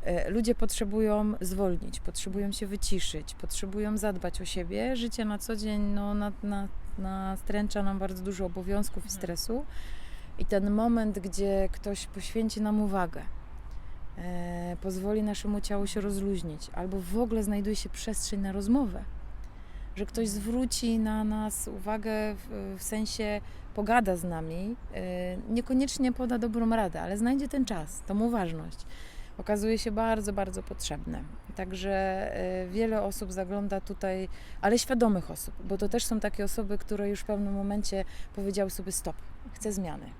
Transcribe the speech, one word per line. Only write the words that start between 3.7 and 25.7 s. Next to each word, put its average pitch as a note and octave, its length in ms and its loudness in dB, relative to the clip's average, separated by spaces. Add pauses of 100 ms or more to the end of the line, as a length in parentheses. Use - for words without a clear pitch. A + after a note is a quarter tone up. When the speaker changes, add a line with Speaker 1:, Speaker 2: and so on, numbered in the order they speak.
Speaker 1:
zadbać F#3 440 0
o F3+ 40 -4
siebie. G3+ 500 0
Życie A#3 300 0
na G#3 120 0
co A3 180 -2
dzień, G#3 260 0
no, G3+ 320 2
na-, G#3 180 0 (120)
na-, G3+ 240 0 (300)
nastręcza F#3+ 880 0
nam G3 160 4
bardzo F#3 240 -2
dużo F#3+ 220 -2
obowiązków F#3+ 580 2
i - 40 -6
Speaker 2:
Mhm. F#3+ 120 -4
Speaker 1:
stresu. G#3 460 -2 (720)
I - 80 4
ten G3+ 260 4
moment, A3 480 4
gdzie G3 520 2
ktoś - 360 -4
poświęci A3 540 -2
nam G#3+ 200 4
uwagę, F#3+ 400 2 (960)
e, F3 640 -2
pozwoli F#3+ 420 0
naszemu G#3 380 0
ciału G3+ 260 2
się G#3 140 0
rozluźnić, G3 720 -2
albo F#3+ 260 -2
w F3+ 180 0
ogóle A3+ 260 2
znajduje G#3 320 2
się - 140 -4
przestrzeń - 520 -2
na G3 100 0
rozmowę, G#3 520 2 (920)
że G3+ 100 -2
ktoś A3+ 220 -2
Speaker 2:
Mhm. G3+ 160 -2
Speaker 1:
zwróci A#3 560 0
na G#3+ 240 2
nas G#3+ 440 -2
uwagę G#3+ 440 -2 (240)
w, G3 440 -8
w - 40 -10
sensie G#3+ 580 -2 (340)
pogada G#3 400 4
z E3+ 80 -2
nami, F3 520 -4 (180)
e, F3+ 440 -4 (120)
niekoniecznie B3+ 600 2